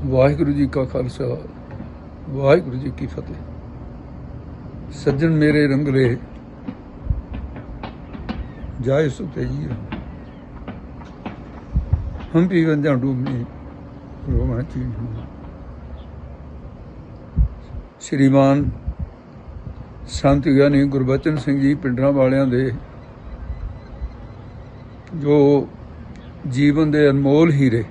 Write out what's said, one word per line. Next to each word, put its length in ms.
ਵਾਹਿਗੁਰੂ 460
ਜੀ 160
ਕਾ 180
ਖਾਲਸਾ, 520
ਵਾਹਿਗੁਰੂ 480
ਜੀ 200
ਕੀ 100
ਫਤਿਹ। 280
ਸੱਜਣ 380
ਮੇਰੇ 380
ਰੰਗਲੇ, 500
ਜਾਏ 280
ਸੋ 260
ਤੇਜੀਆ, 600
ਹਮ 120
ਵੀ 180
ਵੰਝਾਂ 300
ਡੂਮਣੀ 500
ਰੋਵਾਂ 340
ਚੀਨ। 280
ਸ਼੍ਰੀਮਾਨ 680
ਸੰਤ 400
ਗਿਆਨੀ 360
ਗੁਰਬਚਨ 520
ਸਿੰਘ 240
ਜੀ 160
ਪਿੰਡਰਾਂ 360
ਵਾਲਿਆਂ 360
ਦੇ 240
ਜੋ 520
ਜੀਵਨ 420
ਦੇ 180
ਅਨਮੋਲ 420
ਹੀਰੇ 400